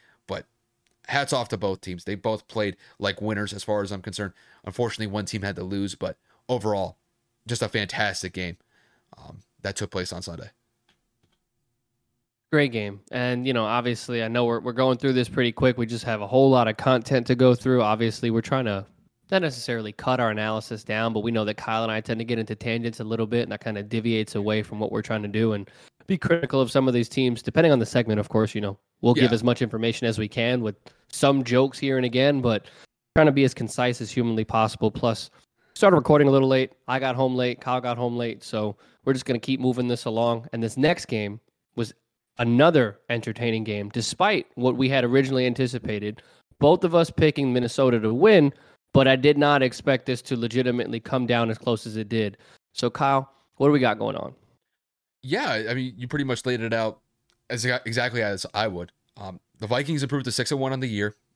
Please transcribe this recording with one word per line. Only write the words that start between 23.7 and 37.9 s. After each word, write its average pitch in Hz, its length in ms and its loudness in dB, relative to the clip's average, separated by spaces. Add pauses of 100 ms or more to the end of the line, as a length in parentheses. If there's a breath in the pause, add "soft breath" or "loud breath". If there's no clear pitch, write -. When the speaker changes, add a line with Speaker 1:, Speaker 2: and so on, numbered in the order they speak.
Speaker 2:
deviates 110 540 -2
away 107 260 0
from 104 160 -12
what 107 140 -4
we're 107 100 -2
trying 110 200 -4
to 104 60 -8
do 110 260 0
and 101 140 -8 (380 soft breath)
be 196 100 0
critical 165 440 0
of 123 100 0
some 135 160 2
of 123 80 2
these 120 140 0
teams, 123 340 0
depending 156 300 4
on 127 80 6
the 110 60 0
segment, 110 340 0
of 101 80 -4
course. 110 260 0
You 107 60 -6
know, 104 180 -6 (220)
we'll 120 140 6
give 117 180 4
Speaker 1:
Yeah. - 20 4
Speaker 2:
as 113 80 0
much 120 180 2
information 117 460 -2
as 113 100 0
we 107 120 -2
can 123 320 0
with 107 160 -6 (340)
some 139 320 4
jokes 127 380 2
here 135 160 0
and 127 100 0
again, 131 340 2
but 117 260 0 (500 loud breath)
trying 156 100 8
to 147 60 6
be 139 100 4
as 127 120 2
concise 120 460 -4
as 110 120 -10
humanly 113 320 -2
possible. 110 480 0
Plus, - 380 -2 (440 soft breath)
started 190 220 6
recording 147 320 6
a - 20 6
little 135 180 6
late. 131 260 0 (120)
I 131 140 -2
got 131 160 -2
home 131 180 0
late. 123 260 -2
Kyle 127 200 -4
got 120 180 -4